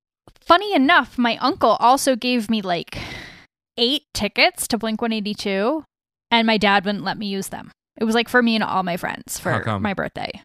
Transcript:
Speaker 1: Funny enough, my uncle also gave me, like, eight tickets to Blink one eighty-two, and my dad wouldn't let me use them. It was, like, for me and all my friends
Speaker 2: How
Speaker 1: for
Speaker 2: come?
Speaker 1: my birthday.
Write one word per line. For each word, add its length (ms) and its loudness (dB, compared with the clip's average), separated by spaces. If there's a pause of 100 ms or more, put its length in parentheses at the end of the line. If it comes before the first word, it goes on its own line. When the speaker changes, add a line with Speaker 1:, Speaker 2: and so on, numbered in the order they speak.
(420)
Speaker 1:
Funny 340 2
enough, 420 2
my 200 0
uncle 420 2
also 380 4
gave 320 -2
me, 120 0
like, 360 -4 (800)
eight 260 0 (100)
tickets 540 0
to 100 -2
Blink 240 -2
one 120 0
eighty-two, 720 -2 (440)
and 160 2
my 120 4
dad 280 4
wouldn't 200 -4
let 120 -4
me 100 -8
use 200 -6
them. 240 -14 (260)
It 60 -4
was, 120 2
like, 120 2
for 160 4
me 120 2
and 80 0
all 200 -2
my 140 -4
friends 420 -8
Speaker 2:
How 200 -2
Speaker 1:
for 40 -6
Speaker 2:
come? 180 -2
Speaker 1:
my 120 0
birthday. 520 -8